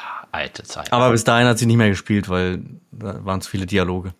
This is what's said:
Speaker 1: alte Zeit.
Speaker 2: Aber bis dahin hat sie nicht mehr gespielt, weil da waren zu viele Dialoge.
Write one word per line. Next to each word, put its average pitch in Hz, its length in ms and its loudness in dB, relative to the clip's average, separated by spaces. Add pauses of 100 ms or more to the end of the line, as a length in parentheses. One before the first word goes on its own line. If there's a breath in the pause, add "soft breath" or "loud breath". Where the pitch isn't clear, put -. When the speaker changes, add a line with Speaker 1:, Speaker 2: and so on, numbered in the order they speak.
(320 loud breath)
Speaker 1:
alte - 320 -8
Zeit. - 300 -8
Speaker 2:
Aber 123 180 4
bis 113 120 2
dahin 120 240 4
hat 117 100 2
sie 120 80 0
nicht 113 120 4
mehr 110 120 6
gespielt, 101 400 0
weil 92 320 -2 (300)
da 104 340 -12
waren 95 160 -2
zu - 80 -14
viele 95 160 -4
Dialoge. 92 540 0